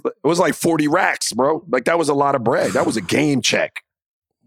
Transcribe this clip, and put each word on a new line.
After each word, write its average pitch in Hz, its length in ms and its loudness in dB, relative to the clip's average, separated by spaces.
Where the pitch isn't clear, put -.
it - 80 -4
was 165 160 2
like 165 160 2
forty 160 320 0
racks, 170 460 0
bro. 131 340 0
Like, 127 180 -2
that 170 140 2
was 151 80 0
a 147 60 2
lot 139 220 2
of 127 100 -4
bread. 131 260 0
That 135 140 0
was - 100 -2
a 110 60 -4
game 135 400 0
check. - 420 -2